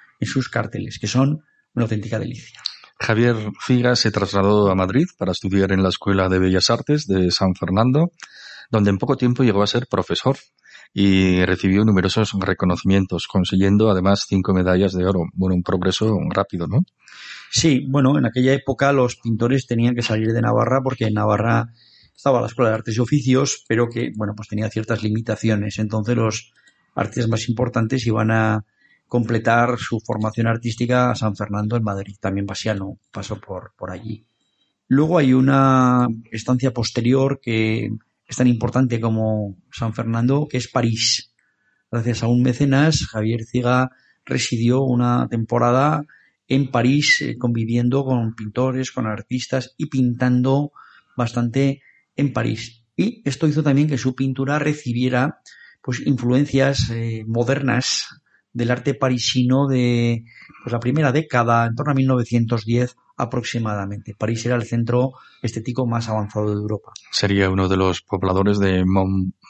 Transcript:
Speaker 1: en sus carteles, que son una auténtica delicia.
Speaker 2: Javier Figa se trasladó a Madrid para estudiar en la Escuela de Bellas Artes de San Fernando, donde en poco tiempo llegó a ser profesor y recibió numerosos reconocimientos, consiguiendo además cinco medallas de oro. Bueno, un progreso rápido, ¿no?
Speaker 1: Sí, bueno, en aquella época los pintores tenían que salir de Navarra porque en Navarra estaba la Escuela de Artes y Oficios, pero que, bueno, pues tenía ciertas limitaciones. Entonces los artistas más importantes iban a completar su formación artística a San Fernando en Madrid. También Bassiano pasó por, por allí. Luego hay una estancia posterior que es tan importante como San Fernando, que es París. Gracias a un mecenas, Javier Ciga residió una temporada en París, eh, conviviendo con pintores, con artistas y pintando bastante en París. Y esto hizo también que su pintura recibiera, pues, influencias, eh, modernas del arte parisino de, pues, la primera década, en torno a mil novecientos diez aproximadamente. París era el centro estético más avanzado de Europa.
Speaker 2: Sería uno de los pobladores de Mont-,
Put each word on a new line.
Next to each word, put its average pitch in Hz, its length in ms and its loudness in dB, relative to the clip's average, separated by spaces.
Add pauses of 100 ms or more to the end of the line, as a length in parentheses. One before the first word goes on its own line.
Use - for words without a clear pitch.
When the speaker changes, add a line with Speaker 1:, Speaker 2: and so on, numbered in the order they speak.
(180)
Speaker 1:
en - 80 -4
sus 131 220 -4
carteles, 107 500 -6
que 101 80 -8
son 135 360 0 (320)
una 120 100 0
auténtica 110 340 -4
delicia. - 420 -10 (380)
Speaker 2:
Javier 117 380 2 (240)
Figa 123 360 2
se 113 140 2
trasladó 101 600 2
a 92 40 2
Madrid 95 320 2 (120)
para 92 140 -2
estudiar 98 400 0
en 95 100 2
la 92 80 4
Escuela 95 380 0
de 92 100 2
Bellas 92 300 2
Artes 147 380 0
de 92 240 2
San 92 240 0
Fernando, 123 580 2 (580)
donde 101 200 4
en 98 80 2
poco - 180 0
tiempo 123 260 2
llegó 101 200 4
a 104 40 2
ser 95 200 -2
profesor 95 500 0 (560)
y 95 520 4
recibió 95 400 2
numerosos 101 540 2
reconocimientos, 95 880 0
consiguiendo 98 640 2
además 98 380 2
cinco 95 240 0
medallas 92 400 2
de 92 140 0
oro. 92 260 0
Bueno, 92 220 0
un 90 80 0
progreso 95 520 0 (140)
rápido, 87 380 -2
¿no? 117 140 2 (680)
Speaker 1:
Sí, 139 380 2
bueno, 139 300 2
en 127 80 2
aquella 127 260 2
época 139 400 0
los 127 240 2
pintores 120 500 0
tenían 120 280 0
que 117 80 -4
salir 110 300 0
de 113 100 0
Navarra 113 400 2
porque 123 240 -2
en 104 80 0
Navarra 110 580 0 (420)
estaba 127 260 2
la 113 80 -2
Escuela 120 200 0
de 110 80 0
Artes 110 200 -6
y 120 40 0
Oficios, 127 680 0
pero 120 220 0
que, 117 260 -6
bueno, 107 220 -6
pues 107 120 -14
tenía 107 200 -4
ciertas 107 340 -4
limitaciones. 107 760 -2
Entonces 107 380 -2
los 113 360 -2 (420)
artistas 113 340 -2
más 110 200 -2
importantes 117 580 -2
iban 110 240 0
a 110 360 0 (420)
completar 117 680 2
su - 220 -6
formación 107 460 -4
artística 117 640 0
a 113 60 -4
San 107 180 -2
Fernando 104 420 -4
en 113 60 0
Madrid. 98 380 -6
También 98 260 -4
Bassiano 101 520 -6 (120)
pasó 101 300 -10
por, - 360 -14
por 95 140 -12
allí. 107 360 -12 (600)
Luego 156 320 2
hay 131 140 4
una 131 720 4 (240)
estancia 123 420 -2
posterior 127 680 0
que 110 480 -2 (380)
es - 80 -12
tan 127 100 2
importante 120 540 2
como 110 560 -2 (160)
San 113 220 -6
Fernando, 117 540 0
que 127 100 -4
es 120 100 -6
París. 117 640 -2 (560)
Gracias 117 320 -4
a 113 60 -2
un 123 140 2
mecenas, 139 680 2
Javier 110 340 -2
Ciga 127 460 0 (340)
residió 127 580 0
una 123 460 0
temporada 120 760 0 (420)
en 135 240 0
París, 131 520 2
eh, 120 160 -6
conviviendo 120 640 0
con 117 300 -2
pintores, 127 580 -4
con 117 140 -4
artistas 123 720 -6
y 160 80 -6
pintando 127 840 0 (440)
bastante 123 640 -2 (360)
en 143 160 0
París. - 520 -6 (120)
Y 214 280 -4
esto 151 240 -2
hizo 151 140 0
también 147 260 2
que 143 100 -2
su 131 160 -2
pintura 135 440 -2
recibiera, 127 800 -2 (400)
pues, 120 260 -6
influencias, 135 840 0
eh, 113 360 -6
modernas 120 840 -2 (440)
del 120 200 -2
arte 127 220 -2
parisino 127 720 0
de, 120 560 0 (400)
pues, 117 80 -6
la 117 80 -4
primera 131 320 0
década, 120 540 0
en 117 100 -4
torno 143 160 -4
a - 20 0
mil 131 140 2
novecientos 117 560 0
diez 120 320 -2 (200)
aproximadamente. 104 1000 -6
París 113 280 -4
era 123 100 0
el 117 80 -2
centro 120 480 0 (300)
estético 120 440 -4
más 113 220 -4
avanzado 104 400 -4
de 104 80 -2
Europa. 104 360 -6 (200)
Speaker 2:
Sería 98 380 2
uno 95 180 2
de 95 80 2
los 92 240 2
pobladores 95 580 0
de 95 260 2
Mont-, 95 500 0 (160)